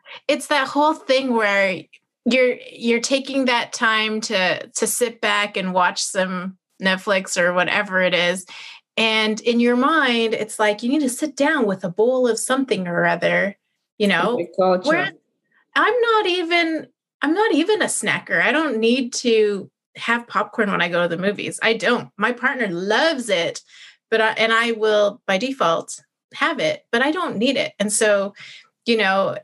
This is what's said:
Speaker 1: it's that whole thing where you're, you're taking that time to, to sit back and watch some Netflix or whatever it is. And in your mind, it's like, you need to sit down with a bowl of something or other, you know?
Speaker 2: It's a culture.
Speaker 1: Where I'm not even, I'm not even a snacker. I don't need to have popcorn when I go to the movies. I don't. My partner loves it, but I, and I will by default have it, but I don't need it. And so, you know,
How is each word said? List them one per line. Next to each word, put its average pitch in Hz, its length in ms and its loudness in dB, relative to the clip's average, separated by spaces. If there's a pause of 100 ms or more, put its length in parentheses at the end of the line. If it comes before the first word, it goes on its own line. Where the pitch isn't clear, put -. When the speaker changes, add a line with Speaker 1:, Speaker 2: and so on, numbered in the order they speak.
(280)
Speaker 1:
it's 277 200 0
that 269 200 0
whole 302 260 2
thing 262 400 0
where 196 480 0 (420)
you're, 247 320 4 (160)
you're 233 280 0
taking 269 460 0
that 240 260 0
time 220 500 0
to, 185 440 -2
to - 200 -4
sit 233 340 -4
back 208 360 0
and 185 160 -4
watch 185 300 2
some 185 560 -4 (240)
Netflix 190 580 0
or 175 120 2
whatever 185 500 0
it 180 120 2
is. 175 320 0 (500)
And 220 460 0
in 233 180 2
your 240 160 4
mind, 247 580 2
it's - 240 -6
like, 208 240 0
you 240 60 -2
need 302 140 0
to 269 60 0
sit 285 280 -6
down 285 300 2
with 190 180 -4
a 185 60 -2
bowl 247 360 2
of 220 120 0
something 220 500 -2
or 170 160 0
other, 175 520 0 (420)
you 208 100 2
know? 190 300 2
Speaker 2:
It's - 180 -6
a - 40 0
culture. 185 280 2
Speaker 1:
Where 359 220 0 (640)
I'm 415 260 2
not 440 260 2
even, 339 600 0 (360)
I'm 294 120 2
not 415 200 2
even 349 280 2
a 220 40 0
snacker. 175 540 -2
I 202 120 2
don't 294 260 0
need 240 360 0
to 208 560 0 (260)
have 233 320 -2
popcorn 214 420 -2
when 180 120 0
I - 60 0
go 175 140 0
to 175 60 0
the 170 120 -4
movies. 190 420 -4
I 226 120 2
don't. 220 440 -2
My 220 140 -2
partner 247 360 -4
loves 233 600 -2
it, 170 300 -2 (500)
but 226 100 2
I, 220 120 2
and 226 200 0
I 233 200 0
will 214 540 2
by 190 120 0
default 196 600 -2 (340)
have 320 260 -2
it, 208 320 -2
but 233 100 2
I 294 80 2
don't 311 260 -4
need 254 200 0
it. - 220 -2
And 202 140 -2
so, 202 420 2 (500)
you 233 140 2
know, 190 440 0